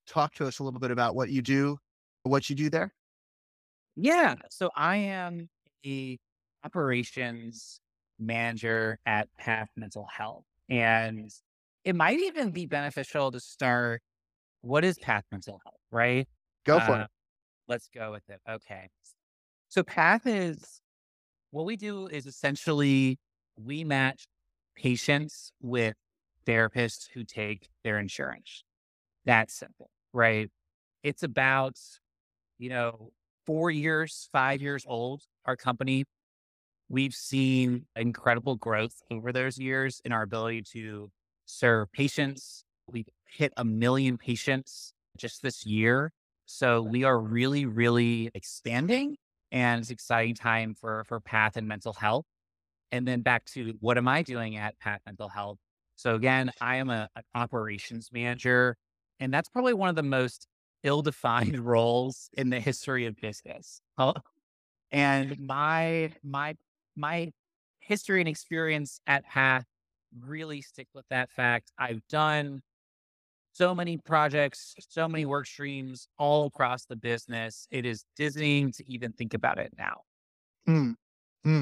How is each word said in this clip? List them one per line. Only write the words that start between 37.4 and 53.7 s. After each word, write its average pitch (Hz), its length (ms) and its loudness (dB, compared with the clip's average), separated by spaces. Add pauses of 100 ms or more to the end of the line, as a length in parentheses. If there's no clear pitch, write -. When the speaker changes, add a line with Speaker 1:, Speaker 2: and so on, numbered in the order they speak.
Speaker 2:
incredible 117 580 0
growth 110 460 -2 (100)
over 117 220 -6
those 127 240 -2
years 135 480 -2
in 120 80 -4
our 110 80 0
ability 113 400 -4 (100)
to 107 400 -12 (340)
serve 113 460 4
patients. 139 720 -2 (260)
We've 113 200 -8 (160)
hit - 320 -2
a 123 80 -2
million 123 520 2
patients - 760 -4 (240)
just - 240 -12
this 127 240 -6
year. 117 480 2 (320)
So 120 360 2
we 117 220 0
are 131 160 6
really, 127 460 2
really 117 680 4
expanding, 233 840 -2 (320)
and 120 300 2
it's 113 100 -8
an 127 40 -8
exciting 117 420 0
time 113 400 -2
for, 110 300 -8
for 113 160 -8
Path 107 340 2
and 110 140 -4
mental 107 240 -8
health. 113 320 0 (680)
And 123 160 -2
then 123 140 0
back 120 260 2
to 113 320 -8